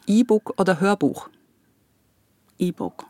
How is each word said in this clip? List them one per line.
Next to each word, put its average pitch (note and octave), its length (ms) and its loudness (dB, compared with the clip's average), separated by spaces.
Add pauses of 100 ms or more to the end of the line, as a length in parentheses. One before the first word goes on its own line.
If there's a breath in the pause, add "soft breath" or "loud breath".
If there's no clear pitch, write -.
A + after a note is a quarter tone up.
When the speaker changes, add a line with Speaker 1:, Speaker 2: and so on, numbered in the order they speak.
Speaker 1:
E-Book G#3+ 500 2
oder E3+ 220 0
Hörbuch? G3 480 0 (1300)
Speaker 2:
E-Book. - 520 -6